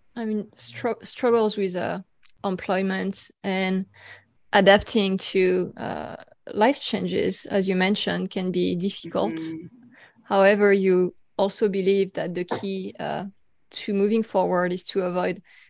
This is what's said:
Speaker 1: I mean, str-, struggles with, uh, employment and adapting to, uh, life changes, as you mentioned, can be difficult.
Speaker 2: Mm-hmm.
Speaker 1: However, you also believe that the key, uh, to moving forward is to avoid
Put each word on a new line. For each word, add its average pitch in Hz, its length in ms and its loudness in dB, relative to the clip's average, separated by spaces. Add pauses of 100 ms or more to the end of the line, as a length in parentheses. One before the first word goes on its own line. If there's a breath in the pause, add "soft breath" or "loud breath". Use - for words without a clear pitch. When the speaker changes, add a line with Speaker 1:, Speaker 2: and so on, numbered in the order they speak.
(160)
Speaker 1:
I 233 100 -6
mean, 214 300 -4
str-, - 480 -4
struggles 226 540 2
with, 190 180 -2
uh, 180 260 -4 (420)
employment 190 880 -2 (120)
and 190 420 0 (680 loud breath)
adapting 196 680 4
to, 185 600 0
uh, - 400 -8 (340)
life 247 280 2
changes, 185 680 -2
as 190 220 0
you 190 80 0
mentioned, 185 560 0
can 185 200 -4
be 180 240 0
difficult. 175 600 -4
Speaker 2:
Mm-hmm. 160 320 -10 (560 loud breath)
Speaker 1:
However, 202 500 6
you 185 420 4 (220)
also 196 300 0
believe 196 460 2
that 175 200 -6
the 180 120 -4
key, 190 540 -6
uh, 151 260 -6 (460)
to - 220 -6
moving 208 300 2
forward 180 480 0
is 185 140 -6
to - 160 -2
avoid 180 400 -2 (280 soft breath)